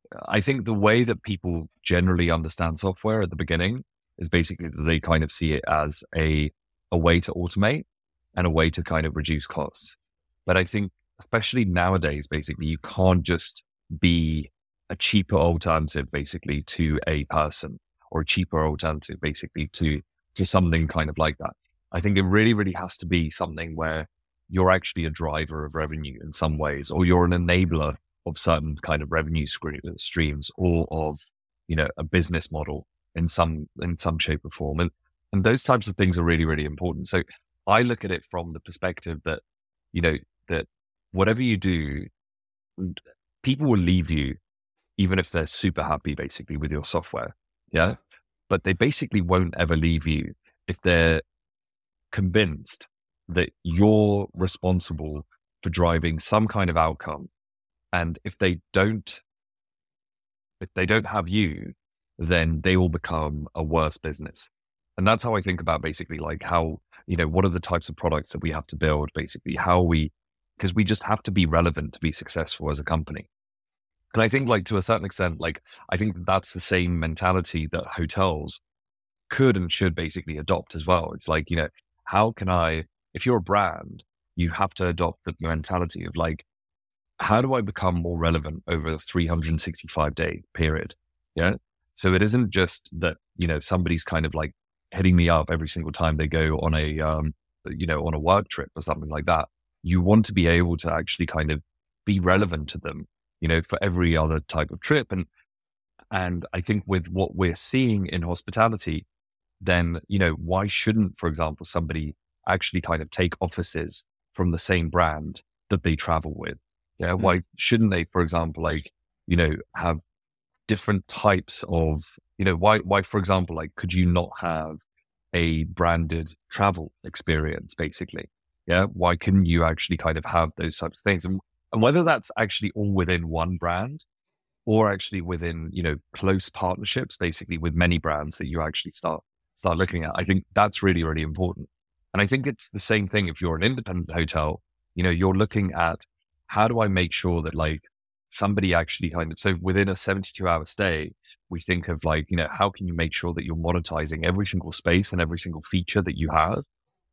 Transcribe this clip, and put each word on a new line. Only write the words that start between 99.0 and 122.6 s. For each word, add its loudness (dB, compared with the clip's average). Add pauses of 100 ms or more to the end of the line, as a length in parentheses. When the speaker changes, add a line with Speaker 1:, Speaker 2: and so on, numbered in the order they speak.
Speaker 1:
like -6
that. 2 (340)
You 2
want 8
to -8
be 4
able 4
to -4
actually -2
kind -2
of -2 (420)
be 2
relevant 2
to -8
them, -10 (340)
you 0
know, 4
for -4
every 2
other 2
type -4
of -12
trip. 0
And, -4 (880)
and -4
I -2
think -2
with 0
what -2
we're 0
seeing 0
in -4
hospitality, -2 (540)
then, 2
you -2
know, 4
why -2
shouldn't, 2
for -2
example, -2
somebody -4 (320)
actually 0
kind -2
of -10
take 0
offices -6 (260)
from 0
the -2
same 0
brand 0 (280)
that 0
they 2
travel -2
with? -10 (400)
Yeah. -2
Speaker 2:
Mm. 0
Speaker 1:
Why 4 (140)
shouldn't 4
they, 0
for 0
example, -2
like, -2 (340)
you 2
know, 4 (180)
have 0 (680)
different 0
types 0
of, 0 (360)
you 0
know, 2
why, 4